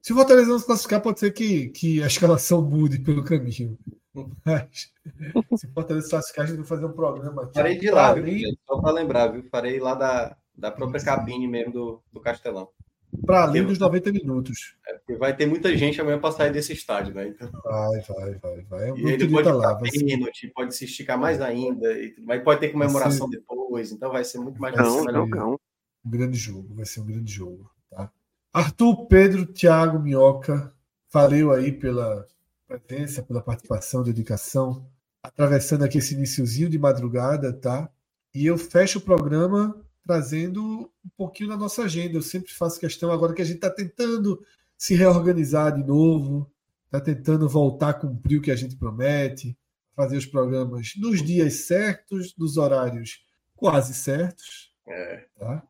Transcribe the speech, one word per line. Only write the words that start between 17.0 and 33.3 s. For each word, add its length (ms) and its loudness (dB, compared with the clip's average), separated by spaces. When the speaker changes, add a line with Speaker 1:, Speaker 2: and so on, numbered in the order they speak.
Speaker 2:
né? 140 -8
Então 220 -16
Speaker 1:
Vai, 380 -2
vai, 360 -10
vai, 240 -10
vai. 280 -8
Eu 80 -8
Speaker 2:
e 40 -6
Speaker 1:
não 60 0
Speaker 2:
ele 100 0
Speaker 1:
queria 180 2
Speaker 2:
pode 120 6
Speaker 1:
tá 60 4
lá, 160 2
Speaker 2:
ficar 100 -2
Speaker 1:
vai 100 -2
ser 140 0
Speaker 2:
pênalti, 500 -4
pode 220 -6
se 80 -10
esticar 340 -6
mais 220 0
ainda, 520 -2
e, 280 -8
mas 240 -4
pode 160 6
ter 80 -2
comemoração 580 0
Speaker 1:
Vai 120 -8
ser 20 -14
Speaker 2:
depois, 520 -8
então 200 -8
vai 120 -2
ser 140 -12
muito 220 -12
mais 140 -6
Speaker 1:
Vai 100 4
Speaker 3:
Não, 80 4
Speaker 2:
difícil. 200 0
Speaker 3:
não, 140 0
Speaker 1:
ser 80 -4
Speaker 3:
não. 180 -2
Speaker 1:
um 60 -8
grande 280 -2
jogo, 360 -12
vai 100 -12
ser 160 -14
um 60 -10
grande 260 -8
jogo, 380 -14
tá? 200 -12
Arthur, 540 2
Pedro, 400 8
Thiago, 520 4
Minhoca, 720 4
valeu 400 6
aí 200 2
pela 540 -4
presença, 560 -10
pela 200 -6